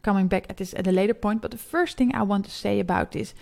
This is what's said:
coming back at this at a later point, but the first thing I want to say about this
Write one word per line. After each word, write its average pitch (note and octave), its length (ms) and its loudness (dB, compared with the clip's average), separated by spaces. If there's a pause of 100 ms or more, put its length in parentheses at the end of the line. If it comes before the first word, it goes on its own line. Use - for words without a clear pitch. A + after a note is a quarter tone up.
coming G3 260 4
back F#3 220 0
at F#3 60 -14
this F#3 180 -8
at F3+ 120 -2
a F#3 60 4
later G3 220 4
point, A3 280 -2
but - 80 -6
the A#3 80 -12
first - 380 -2
thing B3+ 180 2
I A3 80 0
want G3+ 220 0
to - 60 -16
say - 300 0
about F#3 320 0
this - 300 -6